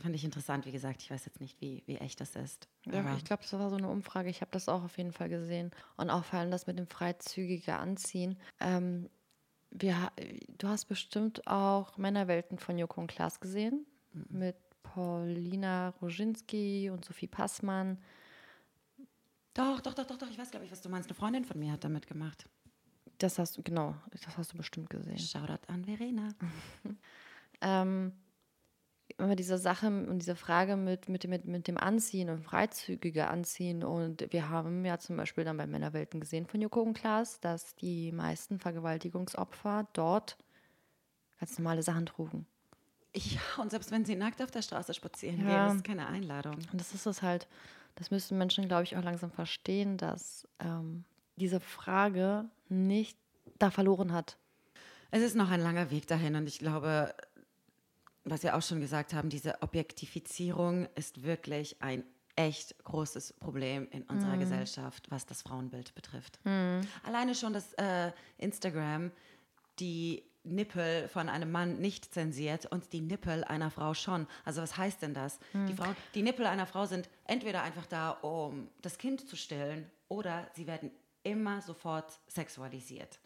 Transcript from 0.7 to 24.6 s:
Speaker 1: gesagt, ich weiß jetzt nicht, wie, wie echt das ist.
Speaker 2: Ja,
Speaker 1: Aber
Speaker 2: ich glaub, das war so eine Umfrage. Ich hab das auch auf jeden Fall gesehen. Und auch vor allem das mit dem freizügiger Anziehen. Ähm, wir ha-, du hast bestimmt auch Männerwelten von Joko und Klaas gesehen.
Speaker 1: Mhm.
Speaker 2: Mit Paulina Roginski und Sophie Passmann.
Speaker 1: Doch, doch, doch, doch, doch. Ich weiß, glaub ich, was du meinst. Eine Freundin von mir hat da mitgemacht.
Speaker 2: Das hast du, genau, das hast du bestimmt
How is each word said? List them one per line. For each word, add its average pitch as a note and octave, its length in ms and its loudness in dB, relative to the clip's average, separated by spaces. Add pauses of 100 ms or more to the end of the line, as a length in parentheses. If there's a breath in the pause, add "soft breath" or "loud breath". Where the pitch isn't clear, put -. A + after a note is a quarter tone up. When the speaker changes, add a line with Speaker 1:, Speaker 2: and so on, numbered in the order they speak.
Speaker 1:
gesagt, C3 300 -6
ich - 80 -12
weiß C3+ 140 -8
jetzt - 160 -14
nicht, C3+ 200 -12
wie, C3 260 -8
wie C#3 120 -6
echt - 220 -8
das C3+ 140 -8
ist. - 340 -10 (160)
Speaker 2:
Ja, - 160 -2
Speaker 1:
Aber C#3 160 0
Speaker 2:
ich C#3 80 -4
glaub, G#3 180 -2
das - 100 -10
war G3 180 0
so G3 60 0
eine F#3+ 120 0
Umfrage. F#3 400 -2
Ich F3+ 120 -4
hab - 100 -6
das - 180 -2
auch F3+ 140 4
auf F3 160 -6
jeden F3 140 -2
Fall E3+ 160 -4
gesehen. E3+ 420 -2 (260 loud breath)
Und - 140 0
auch F3 140 4
vor F3+ 160 -2
allem F3 100 0
das F3+ 160 -2
mit F3+ 140 -4
dem F3 80 -4
freizügiger F3 920 -2
Anziehen. F#3 580 -2 (240 loud breath)
Ähm, F3+ 480 2 (600)
wir F3+ 320 2
ha-, - 100 -2 (460)
du G3 100 -2
hast G#3 180 0
bestimmt G#3+ 600 -2
auch G3 500 4
Männerwelten F#3+ 640 2
von - 180 -2
Joko E3+ 240 -2
und E3+ 60 -2
Klaas E3 320 -2
gesehen. G#3+ 480 -2 (260)
Speaker 1:
Mhm. E3+ 260 -8
Speaker 2:
Mit F#3 180 0 (260)
Paulina F3+ 1200 0
Roginski G3 880 0
und F3+ 140 -6
Sophie - 240 -8
Passmann. F#3+ 720 0 (1600 loud breath)
Speaker 1:
Doch, C4 260 2
doch, - 140 -4
doch, C4 120 -4
doch, B3+ 120 -8
doch. B3 120 -8
Ich G#3+ 80 -12
weiß, B3 120 -10
glaub G#3 120 -10
ich, F3+ 80 -12
was F#3 120 -14
du F3+ 60 -8
meinst. F3+ 200 -2
Eine F3+ 80 -6
Freundin A#3+ 280 2
von F#3 140 -6
mir D3+ 140 0
hat D3 120 -4
da D3+ 40 0
mitgemacht. D3+ 580 -4 (720)
Speaker 2:
Das F#3 200 4
hast E3+ 180 0
du, F#3 60 -8
genau, D#3 320 0 (160)
das - 260 -14
hast E3+ 160 -4
du F3 40 -12
bestimmt D#3+ 340 -8